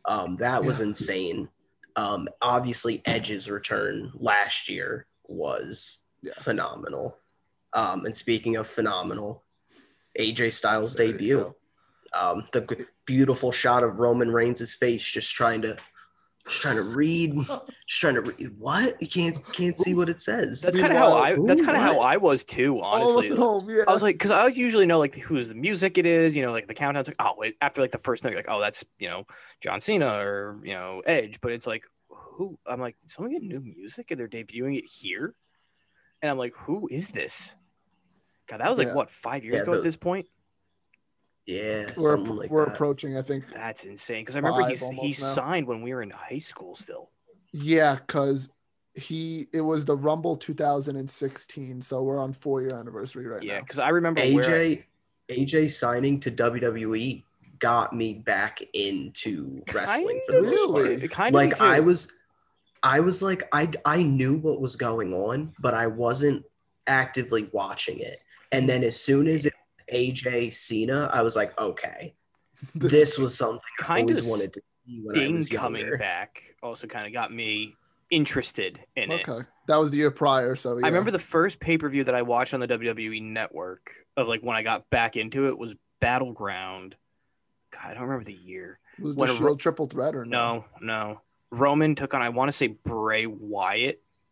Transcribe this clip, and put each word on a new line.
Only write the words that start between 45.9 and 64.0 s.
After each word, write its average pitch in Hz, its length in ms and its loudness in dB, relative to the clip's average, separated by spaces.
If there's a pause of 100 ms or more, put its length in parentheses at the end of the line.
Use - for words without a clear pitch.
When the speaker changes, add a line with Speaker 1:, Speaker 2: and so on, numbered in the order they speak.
Speaker 3:
were 123 80 -6
in 101 80 -10
high - 300 -12
school 90 340 -14
still. - 360 -14 (420)
Speaker 2:
Yeah, 151 440 4 (100)
'cause 139 440 -2 (440)
he, 160 580 -10
it 160 100 -2
was 156 220 0
the 147 120 2
Rumble 156 400 0
two 151 180 -8
thousand 143 420 0
and 135 140 -8
sixteen, 135 720 -10
so 131 200 -6
we're 135 180 -2
on 135 120 -4
four-year 131 420 -2
anniversary 117 520 -12
right 107 200 -10
Speaker 3:
Yeah, 101 140 -6
Speaker 2:
now. - 80 -14
Speaker 3:
'cause 131 100 -10
I 135 120 2
remember 165 340 2
where - 20 4
Speaker 1:
A 165 520 4
J, - 80 -20 (420)
A 127 160 -2
J 156 240 4
signing 139 520 0
to 135 100 -4
W 120 300 0
W 113 340 0
E 117 300 -4 (340)
got 120 360 2
me 113 200 -2
back 104 460 -2 (120)
into 95 1000 -4
wrestling 311 560 -2
for - 60 -4
the 523 80 8
Speaker 3:
Kinda - 20 8
Speaker 1:
most 403 280 4
part. 127 260 2
Speaker 2:
Really? 127 140 -4
Speaker 3:
Kinda 196 280 4
Speaker 1:
Like, 139 140 6
Speaker 3:
me - 80 -
Speaker 1:
I 139 200 8
Speaker 3:
too. - 0 -
Speaker 1:
was, 175 320 4 (720)
I 135 180 6
was 180 220 2
like, 190 300 0
I, 151 200 2 (120)
I 156 180 4